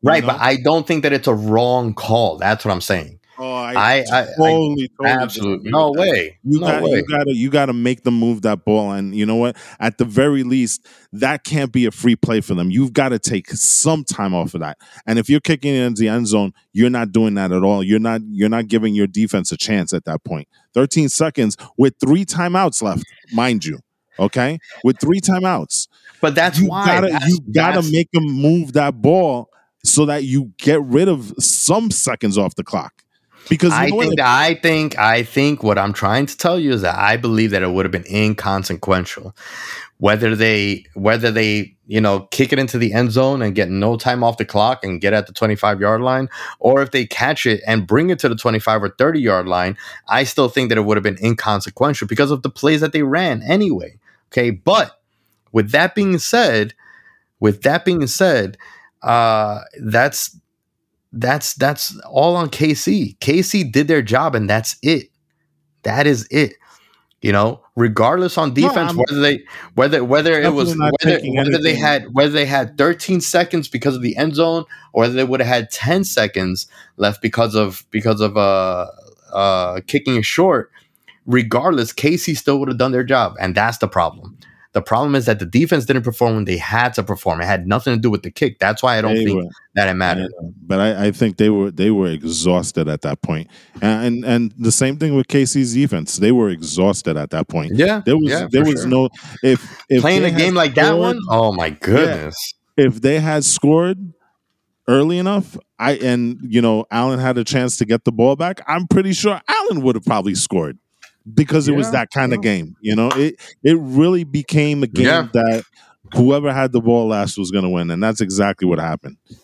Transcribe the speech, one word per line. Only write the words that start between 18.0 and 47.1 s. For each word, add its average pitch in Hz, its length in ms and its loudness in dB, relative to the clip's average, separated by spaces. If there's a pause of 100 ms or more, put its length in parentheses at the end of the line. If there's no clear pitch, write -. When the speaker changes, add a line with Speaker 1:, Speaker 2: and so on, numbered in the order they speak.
Speaker 2:
not, 113 280 -2
you're 104 200 0
not 113 180 -2
giving 107 300 0
your 101 100 2
defense 98 460 -2
a 82 40 -6
chance 101 360 -2
at 87 140 -4
that 78 180 -8
point. 76 240 -10 (260)
Thirteen 139 340 2
seconds 135 480 0 (200)
with 131 240 4
three 160 240 2
timeouts 175 580 -2
left, 101 220 -4 (280)
mind 117 320 0
you. 78 140 -8 (400)
Okay? 131 400 -2 (240)
With 127 160 2
three 175 220 0
timeouts. 185 680 -2 (340)
Speaker 1:
But 151 140 2
that's 165 240 2
Speaker 2:
You 185 120 4
Speaker 1:
why. 196 160 -2
Speaker 2:
gotta, 185 200 2
Speaker 1:
That's, 147 220 0
Speaker 2:
you 175 100 4 (140)
gotta 170 300 2
Speaker 1:
that's 156 100 -2
Speaker 2:
make 160 180 0
them 165 140 2
move 147 480 2
that 143 280 0
ball 143 480 2 (360)
so 151 220 2
that 147 180 -2
you 131 340 -2
get 147 240 2
rid 139 240 2
of 127 320 -2
some 202 540 0
seconds 107 440 -2
off 98 200 0
the - 80 -8
clock. - 400 -10 (440)
Because 170 240 2
you 113 60 2
Speaker 1:
I 139 100 2
Speaker 2:
know 175 60 -2
what? 226 80 0
Speaker 1:
think 160 160 0
that, 131 80 2
I 143 300 4
think, 156 420 0
I 113 240 4
think 139 400 0
what 104 160 2
I'm 101 160 0
trying 117 320 0
to - 100 -12
tell 180 240 0
you 143 120 0
is 110 100 0
that 90 160 -2
I 104 180 0
believe 113 360 0
that 95 100 0
it 92 80 0
would 95 160 0
have 87 60 -4
been 90 200 -6
inconsequential. 98 1200 -2 (640)
Whether 110 400 2
they, 104 560 0
whether 113 380 0
they, 107 440 -2 (120)
you 107 120 -2
know, 98 320 0
kick 135 220 2
it 139 60 0
into 131 180 -4
the 117 160 0
end 117 180 0
zone 131 300 0
and 101 140 -2
get 95 160 0
no 101 260 0
time 123 260 -2
off 117 140 0
the 113 80 -4
clock 110 400 0
and 92 160 -6
get 98 140 0
at 104 140 -2
the - 40 -20
twenty-five-yard 104 720 0
line, 131 260 -2 (300)
or 135 240 4
if 131 80 -4
they 127 160 -2
catch 139 400 -2